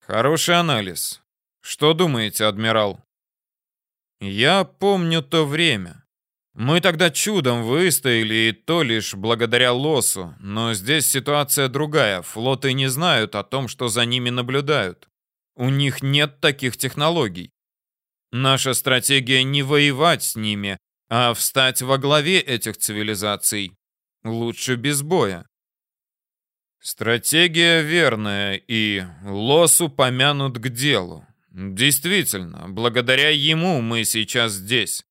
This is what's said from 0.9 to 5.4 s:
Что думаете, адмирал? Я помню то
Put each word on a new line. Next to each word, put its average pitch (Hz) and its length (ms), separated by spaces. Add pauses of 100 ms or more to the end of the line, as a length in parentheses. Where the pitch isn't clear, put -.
Что - 320
думаете, 120 540
адмирал? 107 580 (1160)
Я 127 440
помню 180 580
то 160 220